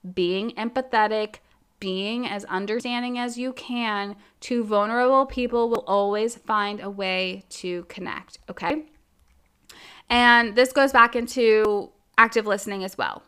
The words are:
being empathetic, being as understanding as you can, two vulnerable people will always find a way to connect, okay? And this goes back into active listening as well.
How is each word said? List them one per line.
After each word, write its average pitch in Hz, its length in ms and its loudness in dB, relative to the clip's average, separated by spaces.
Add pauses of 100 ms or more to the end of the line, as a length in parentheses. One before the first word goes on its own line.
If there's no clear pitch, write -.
(140)
being 190 380 -2
empathetic, 220 880 -2 (400)
being 202 460 -4
as 202 200 -8
understanding 240 720 -4
as 240 180 -6
you 254 140 -6
can, 214 640 -4 (240)
two 240 240 -2
vulnerable 233 640 4
people 240 440 -2
will 226 160 -2
always 202 520 0
find 208 420 -4
a 202 100 -10
way 190 600 -4
to 175 400 -8
connect, - 500 -12 (100)
okay? 294 360 -6 (1200)
And 240 460 6
this 254 160 4
goes 269 220 4
back 233 240 6
into 214 720 2 (260)
active 226 300 4
listening 196 380 -2
as 196 120 -10
well. - 300 -6